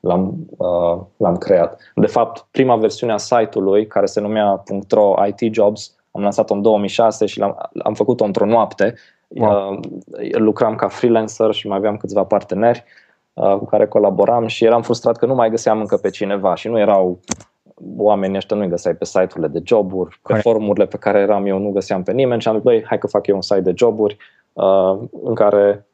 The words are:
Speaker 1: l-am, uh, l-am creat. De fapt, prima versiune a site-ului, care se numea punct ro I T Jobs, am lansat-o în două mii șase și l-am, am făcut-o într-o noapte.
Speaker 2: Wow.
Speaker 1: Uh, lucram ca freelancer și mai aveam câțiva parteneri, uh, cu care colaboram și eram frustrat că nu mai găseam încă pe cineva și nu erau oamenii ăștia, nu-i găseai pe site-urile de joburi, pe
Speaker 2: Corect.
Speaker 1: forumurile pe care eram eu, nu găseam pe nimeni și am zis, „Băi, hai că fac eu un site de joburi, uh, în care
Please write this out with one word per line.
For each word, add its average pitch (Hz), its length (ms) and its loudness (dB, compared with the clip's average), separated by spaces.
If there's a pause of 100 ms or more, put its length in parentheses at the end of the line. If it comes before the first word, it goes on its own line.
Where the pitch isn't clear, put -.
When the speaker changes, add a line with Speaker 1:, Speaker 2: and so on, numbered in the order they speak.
Speaker 1:
l-am, 92 340 0 (220)
uh, 87 420 -2 (180)
l-am 90 200 0
creat. - 440 0 (140)
De 104 120 2
fapt, - 440 -2
prima 127 260 2
versiune 110 360 -2
a 107 40 -2
site-ului, 107 720 0
care 101 200 0
se 104 140 -2
numea 104 260 -2
punct 98 460 -4
ro 104 220 4 (120)
I 104 60 -2
T 110 220 -4
Jobs, 107 400 0 (160)
am 101 120 -8
lansat-o 101 320 0
în 101 80 -4
două 107 160 4
mii 101 100 -2
șase 110 380 2
și - 120 -6
l-am, - 320 -4 (120)
am 107 120 -2
făcut-o 113 300 0
într-o 104 220 0
noapte. 110 480 0 (340)
Speaker 2:
Wow. 101 440 0
Speaker 1:
Uh, - 600 -10
lucram 110 420 2
ca 107 140 -2
freelancer 110 640 0
și - 160 -6
mai 98 80 -2
aveam 104 200 -2
câțiva 98 280 -2
parteneri, 104 600 0 (480)
uh, 98 240 0
cu 98 80 -6
care 107 220 2
colaboram 104 600 2
și - 180 -2
eram 117 180 4
frustrat 117 340 -2
că 117 100 0
nu 131 80 0
mai 117 160 2
găseam 110 300 0
încă 104 160 -2
pe 95 140 -2
cineva 98 440 -2
și 95 140 -8
nu 113 100 0
erau 98 400 2 (800)
oamenii 101 400 0
ăștia, 98 200 -4
nu-i 101 120 -2
găseai 87 260 -4
pe - 100 -6
site-urile 92 440 -2
de 82 160 -6
joburi, 92 460 0
pe - 120 -20
Speaker 2:
Corect. 110 220 0
Speaker 1:
forumurile 107 420 2
pe - 100 -12
care 101 220 0
eram 101 280 0
eu, 98 120 0
nu 104 120 -2
găseam 95 320 -2
pe 95 100 -4
nimeni 123 280 0
și 117 80 -2
am 110 60 0
zis, 107 80 -2
„Băi, 113 240 2
hai 107 120 -4
că - 80 -6
fac 101 200 -2
eu 101 80 2
un 95 80 -2
site 98 180 0
de 92 160 0
joburi, 107 400 2 (360)
uh, 95 460 2 (260)
în 117 100 -2
care 104 600 4